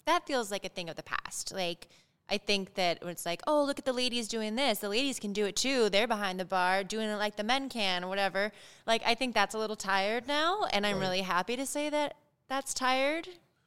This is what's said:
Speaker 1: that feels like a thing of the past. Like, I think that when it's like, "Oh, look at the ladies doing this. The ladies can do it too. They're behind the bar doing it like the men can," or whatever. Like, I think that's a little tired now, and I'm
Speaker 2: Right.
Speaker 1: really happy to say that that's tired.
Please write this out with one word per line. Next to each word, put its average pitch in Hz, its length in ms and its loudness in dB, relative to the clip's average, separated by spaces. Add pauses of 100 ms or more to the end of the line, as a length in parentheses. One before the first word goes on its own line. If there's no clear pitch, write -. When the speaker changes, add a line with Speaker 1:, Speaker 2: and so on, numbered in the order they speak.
Speaker 1:
that 339 200 2
feels 240 240 0
like 196 140 -4
a 190 40 -6
thing 175 200 -8
of 156 80 -10
the 160 60 -10
past. - 500 -6
Like, 175 360 -4 (400)
I 208 100 -2
think 196 360 -2
that 175 280 0
when 175 80 -6
it's 165 160 -10
like, 170 200 -4
"Oh, 294 180 4
look 277 140 -2
at - 60 -10
the 262 80 2
ladies 240 360 0
doing 214 260 -2
this. 240 240 2
The 208 100 -4
ladies 247 300 0
can 202 140 -4
do 208 140 2
it 190 100 -4
too. 247 340 4
They're 202 160 4
behind 202 340 -2
the 185 40 -2
bar 185 400 2
doing 214 240 -2
it 214 80 -2
like 208 200 -2
the 208 80 -2
men 269 240 0
can," 190 360 0
or 185 40 -6
whatever. 196 440 0 (340)
Like, 226 180 2
I 233 100 2
think 247 200 -2
that's 202 200 2
a 220 40 -4
little 214 180 -2
tired 202 500 0
now, 320 460 2
and 202 140 2
I'm 208 100 2
Speaker 2:
Right. 190 60 0
Speaker 1:
really 185 200 0
happy 185 340 0
to 269 100 -4
say 294 240 -2
that 294 240 -2 (340)
that's 269 240 -4
tired. 269 560 0 (380)